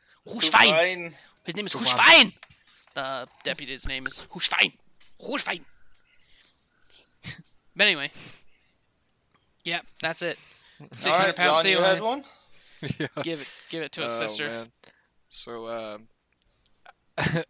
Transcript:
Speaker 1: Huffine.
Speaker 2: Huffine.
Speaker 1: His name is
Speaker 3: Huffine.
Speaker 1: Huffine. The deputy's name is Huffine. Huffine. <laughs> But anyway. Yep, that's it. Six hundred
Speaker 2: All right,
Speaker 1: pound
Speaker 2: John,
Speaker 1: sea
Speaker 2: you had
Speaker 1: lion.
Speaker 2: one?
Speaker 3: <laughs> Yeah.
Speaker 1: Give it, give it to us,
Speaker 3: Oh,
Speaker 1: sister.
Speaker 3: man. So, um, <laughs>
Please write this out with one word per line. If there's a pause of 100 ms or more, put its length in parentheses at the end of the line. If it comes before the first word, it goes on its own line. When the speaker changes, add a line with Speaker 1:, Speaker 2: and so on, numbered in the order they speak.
(260)
Speaker 1:
Huffine.
Speaker 2:
Huffine. (320)
Speaker 1:
His
name
is
Speaker 3:
Huffine.
Speaker 1:
Huffine. (640)
The (160)
deputy's
name
is
Huffine. (480)
Huffine. (1600)
<laughs> (400)
But
anyway. (1500)
Yep, (160)
that's
it. (560)
Six
hundred
Speaker 2:
All
right,
Speaker 1:
pound
Speaker 2:
John,
Speaker 1:
sea
Speaker 2:
you
had
Speaker 1:
lion.
Speaker 2:
one? (580)
Speaker 3:
<laughs>
Yeah. (160)
Speaker 1:
Give
it, (220)
give
it
to
us,
Speaker 3:
Oh,
Speaker 1:
sister.
Speaker 3:
man. (560)
So,
um, (1120)
<laughs>